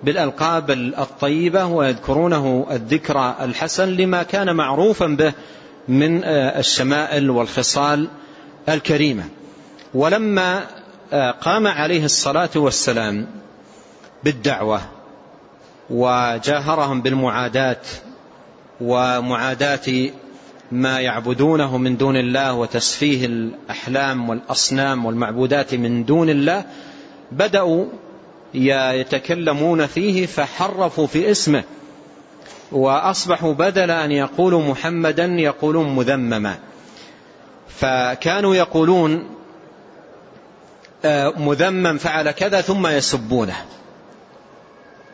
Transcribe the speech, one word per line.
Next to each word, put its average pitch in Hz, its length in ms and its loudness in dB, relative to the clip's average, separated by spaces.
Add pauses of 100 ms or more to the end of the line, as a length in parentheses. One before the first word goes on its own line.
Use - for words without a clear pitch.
بالألقاب 156 680 0
الطيبة 143 960 0
ويذكرونه 139 1040 0
الذكر 131 680 0
الحسن 160 480 -2
لما 185 340 0
كان 185 340 0
معروفا 160 500 2
به 151 260 2 (560)
من، 156 360 2
آه، 139 340 0
الشمائل 143 720 0
والخصال 143 760 0 (600)
الكريمة. 147 560 0 (680)
ولما، 185 720 0 (460)
آه، 135 180 2
قام 208 360 0
عليه 156 380 0
الصلاة 151 520 0
والسلام 117 680 0 (1000)
بالدعوة 107 560 0 (1080)
وجاهرهم 123 1120 0
بالمعاداة 127 800 0 (1000)
ومعاداة 127 1300 0 (600)
ما 131 280 0
يعبدونه 127 800 0
من 127 180 0
دون 135 200 2
الله 127 380 0
وتسفيه 127 720 0
الأحلام 120 1040 -4
والأصنام 127 800 -2
والمعبودات 123 680 0
من 120 300 0
دون 160 260 4
الله، 156 340 2 (680)
بدأوا 185 520 2 (680)
ي-، 131 460 2
يتكلمون 156 840 0
فيه 185 400 0
فحرفوا 175 800 -2
في 180 240 2
اسمه، 151 340 2 (1080)
وأصبحوا 160 800 0
بدل 180 380 2
أن 156 220 0
يقولوا 165 500 2
محمدا 160 640 0
يقولون 156 720 0
مذمما، 117 640 0 (1080)
فكانوا 135 840 0
يقولون، 165 720 2 (1800)
آه، 147 320 2
مذمم 160 600 0
فعل 156 320 -2
كذا 190 300 0
ثم 190 260 0
يسبونه، 123 680 0 (1600)